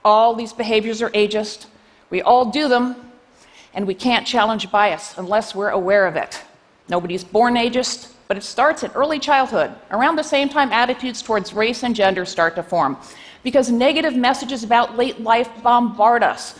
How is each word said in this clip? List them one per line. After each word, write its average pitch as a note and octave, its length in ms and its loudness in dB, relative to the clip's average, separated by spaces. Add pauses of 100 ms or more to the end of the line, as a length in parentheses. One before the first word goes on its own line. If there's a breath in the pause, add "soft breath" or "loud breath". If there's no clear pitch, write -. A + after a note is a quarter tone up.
All A3 320 6
these A3+ 160 -8
behaviors A3 500 -2
are A3+ 80 -2
ageist. G#3 560 -2 (420 soft breath)
We F3+ 140 -4
all B3 220 4
do C#4+ 240 -2
them, B3 260 2 (800 soft breath)
and G3+ 100 -4
we F#3+ 100 -4
can't A3+ 300 0
challenge G#3+ 460 0
bias G3+ 480 0
unless G3+ 380 -2
we're G3+ 140 -2
aware F#3+ 360 2
of D#3+ 80 -2
it. - 260 -6 (500)
Nobody's F3 320 -4
born A#3+ 340 2
ageist, A#3+ 580 -2 (140)
but G3 100 -2
it G3 40 -14
starts D4+ 400 0
in A3 100 -8
early D4 260 -2
childhood, A#3+ 560 0 (160)
around C#4 260 0
the D#4 60 -2
same C#4+ 260 0
time C#4 240 0
attitudes B3 480 -2
towards G#3 320 -4
race A3+ 300 -2
and A#3+ 120 -2
gender F#3+ 300 2
start E3 320 0
to F3 60 -6
form, D3 340 0 (460 loud breath)
because B3+ 280 2
negative C#4 460 2
messages B3+ 480 -2
about A3+ 320 0
late B3 240 -2
life A#3 300 0 (120)
bombard A#3+ 600 2
us - 380 -4